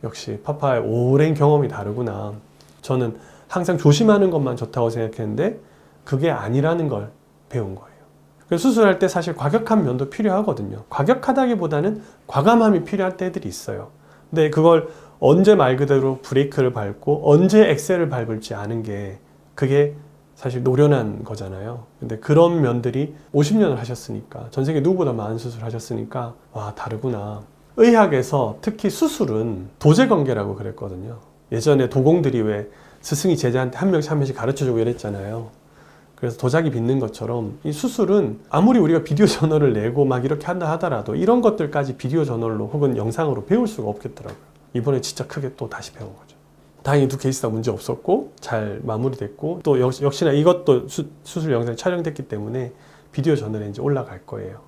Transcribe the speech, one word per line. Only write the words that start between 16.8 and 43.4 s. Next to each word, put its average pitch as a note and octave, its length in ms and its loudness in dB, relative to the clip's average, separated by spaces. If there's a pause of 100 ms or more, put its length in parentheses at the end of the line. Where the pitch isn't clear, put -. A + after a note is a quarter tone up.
언제 F#3+ 380 8
엑셀을 E3 400 0
밟을지 A2+ 460 -6
아는 G#2+ 260 -6
게, G2+ 380 -10 (340)
그게 C#3+ 420 2 (380)
사실 B2 300 -6
노련한 B2+ 600 2
거잖아요. G#2 600 -12 (160)
근데 A2+ 180 -8
그런 E3 460 4
면들이, B2 500 -2 (200)
오십 D3 240 2
년을 D#3+ 200 2
하셨으니까, A2+ 720 -10
전 C3+ 160 -2
세계 D3+ 140 0
누구보다 D#3+ 340 0
많은 A2 240 -6
수술을 A#2 260 -10
하셨으니까, A#2 680 -8 (200)
"와, G#2 200 -10
다르구나." G#2+ 680 -8 (340)
의학에서 D3+ 840 4
특히 G#3+ 280 -4
수술은 A2+ 880 -2
도제 F3 300 6
관계라고 B2 480 0
그랬거든요. G2+ 640 -12 (320)
예전에 C3 380 2
도공들이 C#3 520 2
왜 G#2 260 -2 (340)
스승이 D#3 360 0
제자한테 B2 400 -2
한 F#3+ 140 0
명씩 D3+ 180 0
한 D3+ 80 0
명씩 C3+ 180 -2
가르쳐주고 B2+ 440 -2
이랬잖아요. A2 720 -6 (640)
그래서 A#2+ 220 -6
도자기 D3+ 340 0
빚는 A#2+ 280 0
것처럼 A2+ 640 -6
이 D3+ 80 -4
수술은 F3+ 680 0 (100)
아무리 G#3 300 4
우리가 D#3 240 2
비디오 D#3+ 220 2
저널을 D3+ 480 2
내고 A#2+ 320 0
막 B2+ 180 0
이렇게 C#3+ 220 -4
한다 F3 260 -4
하더라도 C#3 440 -4
이런 A3 260 2
것들까지 D3 560 0
비디오 D3+ 260 -2
저널로 A2+ 440 -4
혹은 C#3 280 0
영상으로 A2+ 480 -2